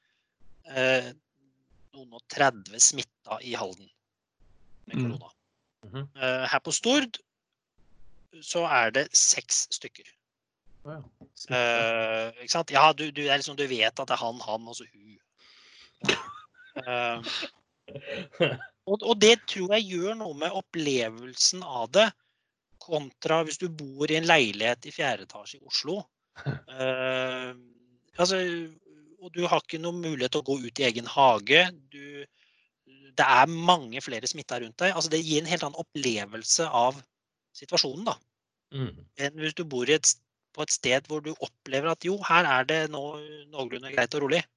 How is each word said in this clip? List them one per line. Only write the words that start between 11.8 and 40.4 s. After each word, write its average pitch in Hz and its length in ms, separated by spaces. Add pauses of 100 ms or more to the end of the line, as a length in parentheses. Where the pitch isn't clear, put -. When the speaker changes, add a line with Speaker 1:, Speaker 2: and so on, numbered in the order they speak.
Speaker 1:
ikke 117 80
sant? 170 200
Ja, 143 220
du, 143 180
du, 143 120
det 143 60
er 139 80
liksom, 139 180
du 139 120
vet 113 320
at 135 80
det - 40
er 123 60
han, 117 220
han, 113 280
og 120 80
så 117 160
hun. 104 280 (1600)
Eh, 120 480 (640)
Speaker 3:
<laughs> 139 720 (280)
Speaker 1:
og, 202 160
og 220 160
det 220 260
tror 185 300
jeg 214 160
gjør 185 260
noe 196 160
med 156 180
opplevelsen 131 1120
av 123 280
det, 208 200 (680)
kontra 160 680
hvis 151 140
du 185 100
bor 147 420
i 156 40
en 165 100
leilighet 120 600
i 147 60
fjerde 123 360
etasje 107 340
i 135 60
Oslo. 190 360 (320)
Speaker 3:
<laughs> - 140 (240)
Speaker 1:
Eh, 131 800 (640)
altså, 180 200 (840)
og 180 100
du 175 160
har 170 140
ikke - 180
noen 175 220
mulighet 147 300
til 151 100
å - 20
gå 139 120 (100)
ut 120 140
i 139 40
egen 120 220
hage. 131 640 (200)
Du, 143 360 (920)
det 147 100
er 131 220
mange 165 540
flere 120 260
smitta 127 320
rundt 113 180
deg. 185 180
Altså, 160 140
det 160 140
gir 156 160
en 165 80
helt 165 160
annen 147 160
opplevelse 113 880
av 127 300 (580)
situasjonen, 147 500
da. - 100 (560)
Speaker 3:
Mm. 135 180 (300)
Speaker 1:
Enn 143 200
hvis 156 160
du 180 80
bor 127 240
i 143 60
et 156 160
s-, - 80 (360)